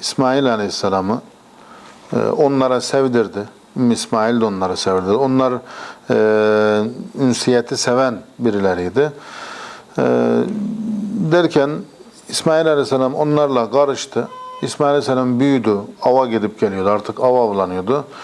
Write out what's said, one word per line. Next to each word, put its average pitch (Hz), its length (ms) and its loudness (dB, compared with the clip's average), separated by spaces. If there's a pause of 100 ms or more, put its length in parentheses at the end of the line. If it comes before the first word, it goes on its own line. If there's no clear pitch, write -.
İsmail 131 540 0
Aleyhisselam'ı, 101 680 -2 (920)
e, - 40 0
onlara 127 640 2
sevdirdi. 120 640 0 (320)
Ümmü 120 180 2
İsmail 113 460 0
de 113 40 2
onlara 95 320 -2
sevdirdi. 95 360 0
Onlar, 131 400 2 (580)
e, 107 720 2 (380)
ünsiyeti 123 560 0
seven 123 420 0 (200)
birileriydi. 101 760 0 (840)
E, 135 40 0 (1300)
derken 160 380 2 (580)
İsmail 160 400 0
Aleyhisselam 135 460 0
onlarla 147 560 2
karıştı. 131 580 0 (340)
İsmail 143 280 0
Aleyhisselam 127 500 2
büyüdü, 120 380 2 (240)
ava 127 240 4
gidip 107 340 -2
geliyordu, 98 300 0
artık 104 300 -2
av 127 140 4
avlanıyordu. 101 680 0 (200)